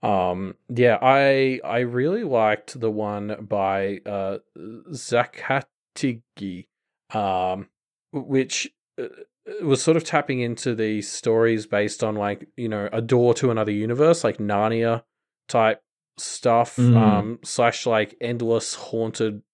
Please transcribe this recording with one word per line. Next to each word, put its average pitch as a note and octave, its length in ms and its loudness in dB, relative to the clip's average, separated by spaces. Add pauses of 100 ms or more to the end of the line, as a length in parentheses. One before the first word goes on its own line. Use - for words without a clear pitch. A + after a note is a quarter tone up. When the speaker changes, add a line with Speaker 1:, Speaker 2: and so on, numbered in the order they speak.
Speaker 1:
Um, F#2 520 0 (180)
yeah, A#2+ 260 4
I, C3+ 640 4
I A#2 180 -2
really C3 420 -2
liked A2+ 560 0
the A2+ 100 0
one G#2 580 -6
by, G2 560 0
uh, G2 360 -6 (520)
Zakatigi, A#2+ 1700 -4 (480)
um, F#2+ 560 -2 (440)
w-, C#3 180 -8
which, - 420 -2 (260)
uh, B2 80 -6 (560)
was C#3 200 2
sort E3 140 4
of D#3+ 60 -2
tapping D3 360 -2
into A#2+ 360 -4
the G#2+ 260 -2
stories A2+ 640 0
based G#2 380 -2
on, G#2+ 120 -2
like, G2+ 320 -4 (100)
you A#2+ 120 -6
know, G#2 220 -4
a A2+ 100 -2
door A#2+ 340 4
to B2+ 160 0
another A2 200 0
universe, B2 520 2
like, G#2+ 140 0
Narnia A2+ 680 0 (440)
type A2+ 340 2 (360)
stuff, - 600 0
Speaker 2:
Mm. A#2+ 200 6
Speaker 1:
um, G#2+ 460 2
slash, - 420 0
like, A2 360 0
endless A#2 540 -2
haunted A2 680 -4 (120)